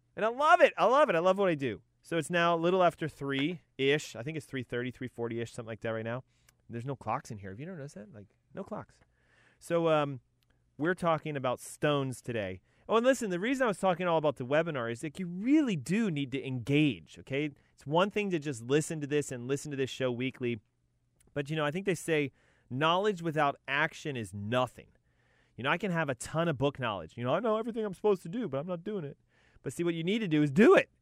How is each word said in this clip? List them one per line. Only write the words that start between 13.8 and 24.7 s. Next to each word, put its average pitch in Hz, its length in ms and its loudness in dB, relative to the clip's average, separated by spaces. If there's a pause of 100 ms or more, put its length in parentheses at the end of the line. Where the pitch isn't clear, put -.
all 165 100 4
about 151 200 2
the 127 80 -6
webinar 143 440 0
is 117 120 -6
that 156 180 -8
you 185 80 -6
really 226 480 2
do 185 340 0
need 139 220 -4
to 135 160 -6
engage, 131 720 0
okay? 143 300 -4 (260)
It's - 100 -20
one 170 240 2
thing 202 200 -2
to 175 100 0
just 135 240 -8
listen 151 380 0
to 139 60 -6
this 147 220 0
and 123 160 -10
listen 143 260 -4
to 135 60 -6
this 131 120 -2
show 131 200 -2
weekly. 123 520 -4 (720)
But, 139 160 -6
you 160 80 -4
know, 147 80 0
I 147 60 0
think 190 140 -6
they 190 100 2
say 147 360 0 (380)
knowledge 170 520 0
without 151 360 0 (100)
action 147 480 -2
is 101 180 -8
nothing. 113 540 -2 (720)